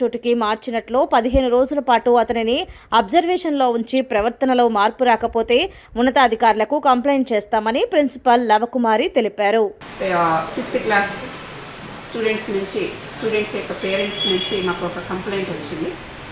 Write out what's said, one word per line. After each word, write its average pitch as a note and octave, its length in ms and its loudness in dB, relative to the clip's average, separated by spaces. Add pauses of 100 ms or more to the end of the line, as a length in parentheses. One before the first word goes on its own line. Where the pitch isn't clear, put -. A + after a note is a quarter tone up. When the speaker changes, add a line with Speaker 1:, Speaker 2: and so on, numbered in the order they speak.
Speaker 1:
చోటుకి A#3+ 320 0
మార్చినట్లు A3+ 760 0
పదిహేను B3+ 360 4
రోజుల B3+ 300 2
పాటు A#3+ 320 2
అతనిని A#3 560 2 (260)
అబ్జర్వేషన్లో C#4+ 760 2
ఉంచి A#3 300 0
ప్రవర్తనలో A#3+ 680 2
మార్పు A3 360 2
రాకపోతే A#3 640 2 (260)
ఉన్నతాధికారులకు A#3+ 840 2
కంప్లైంట్ C4+ 540 2
చేస్తామని A3+ 600 0
ప్రిన్సిపల్ B3+ 560 2
లవకుమారి A3+ 600 2
తెలిపారు. G#3 600 0 (440)
Speaker 2:
ఆ, E3 400 0
సిక్స్త్ B3 240 -4
క్లాస్ G3+ 520 -2 (800)
స్టూడెంట్స్ A3 400 -4
నుంచి, G3 400 -4 (260)
స్టూడెంట్స్ G#3 400 -4
యొక్క F#3+ 160 -8 (120)
పేరెంట్స్ G3 420 -2
నుంచి F#3 360 -2
మాకు F3 240 -2
ఒక F3 120 -8 (120)
కంప్లైంట్ F#3+ 400 -6
వచ్చింది. D#3+ 420 -8 (400)